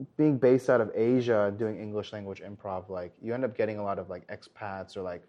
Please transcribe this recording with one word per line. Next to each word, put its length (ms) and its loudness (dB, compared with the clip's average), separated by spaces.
being 200 4
based 320 6
out 120 6
of 140 -2
Asia 500 4
and 120 -2
doing 220 -4
English 340 -6
language 280 -10
improv, 480 -8
like, 320 -8
you 140 -4
end 100 0
up 100 -6
getting 220 0
a 60 -6
lot 160 -2
of, 100 -8
like, 180 -12
expats 680 -12
or, 60 -6
like, 260 -8